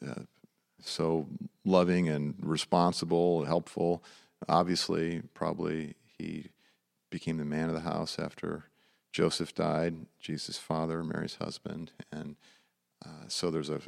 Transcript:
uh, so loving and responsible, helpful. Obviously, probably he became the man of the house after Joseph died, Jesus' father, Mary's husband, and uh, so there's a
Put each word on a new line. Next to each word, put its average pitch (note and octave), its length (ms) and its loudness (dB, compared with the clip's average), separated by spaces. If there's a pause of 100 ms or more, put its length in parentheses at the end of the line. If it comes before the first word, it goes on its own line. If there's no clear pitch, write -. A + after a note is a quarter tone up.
uh, - 140 -8 (580)
so E2 460 0 (380)
loving F2+ 440 6
and D2 320 0
responsible, E2+ 1040 4
helpful. E2+ 600 0 (440)
Obviously, E2+ 760 2 (120)
probably D#2+ 600 -2 (220)
he D#2+ 340 -10 (600)
became D#2+ 280 -4
the D2+ 60 -2
man D#2 240 0
of E2 60 0
the D#2+ 60 -2
house E2 400 -4
after D#2+ 460 -6 (440)
Joseph E2+ 420 0
died, E2 540 0 (140)
Jesus' - 380 -6
father, D#2+ 440 -2
Mary's D#2+ 340 -6
husband, E2 540 -8 (220)
and D2 240 -10 (680)
uh, D2+ 240 -16
so - 220 -2
there's D#2 200 -2
a C#2+ 180 -4